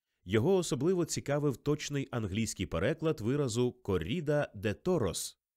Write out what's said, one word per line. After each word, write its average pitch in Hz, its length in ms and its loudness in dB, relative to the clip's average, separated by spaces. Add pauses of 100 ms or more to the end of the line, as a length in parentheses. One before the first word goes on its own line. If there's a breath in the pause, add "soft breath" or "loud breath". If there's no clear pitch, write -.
(260)
Його 110 300 4
особливо 170 500 2
цікавив 143 520 -2
точний 147 540 -2
англійський 107 540 -2
переклад 156 560 0
виразу 123 500 0
«корріда 139 840 -2
де 101 180 -2
торос». 120 640 -2 (200)